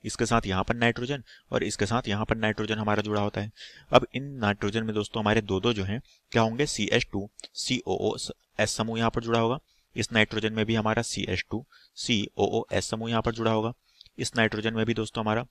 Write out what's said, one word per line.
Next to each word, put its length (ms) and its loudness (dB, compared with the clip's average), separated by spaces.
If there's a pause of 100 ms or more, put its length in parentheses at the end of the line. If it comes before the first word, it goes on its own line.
इसके 220 -2
साथ 220 2
यहाँ 160 2
पर 120 0
नाइट्रोजन 480 0 (280)
और 120 0
इसके 220 0
साथ 220 0
यहाँ 180 -2
पर 120 0
नाइट्रोजन 400 -2
हमारा 240 2
जुड़ा 200 0
होता 200 -2
है। 100 -6 (400)
अब 140 6 (100)
इन 200 -6
नाइट्रोजन 480 0
में 120 -4
दोस्तों 280 -2
हमारे 200 4
दो 160 0
दो 140 2
जो 100 -2
हैं 180 -4 (300)
क्या 100 4
होंगे? 240 2
सी 260 -2
एच 200 2
टू, 160 -4 (280)
सी 320 -2
ओ 140 0
ओ 140 0 (440)
एस 120 2
समूह 280 -2
यहाँ 100 2
पर 140 -2
जुड़ा 160 2
होगा, 200 2 (360)
इस 160 -4
नाइट्रोजन 420 2
में 120 2
भी 100 2
हमारा 280 2
सी 260 -4
एच 220 -2
टू, 140 -4 (320)
सी 280 0 (120)
ओ 140 4
ओ 200 0
एस 180 -2
समूह 200 -4
यहाँ 120 2
पर 120 0
जुड़ा 180 0
होगा, 220 0 (460)
इस 180 -4
नाइट्रोजन 360 2
में 120 2
भी 80 0
दोस्तों 300 -2
हमारा 280 0